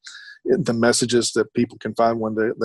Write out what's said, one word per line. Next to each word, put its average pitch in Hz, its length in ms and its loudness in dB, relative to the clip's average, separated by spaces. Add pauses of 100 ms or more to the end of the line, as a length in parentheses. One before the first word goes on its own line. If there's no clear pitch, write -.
(460)
in 131 180 0
the 120 80 -2
messages 117 600 2
that 110 200 -2
people 120 240 -2
can 110 200 -10
find 117 220 2
one 110 180 -4
they, 110 120 0 (160)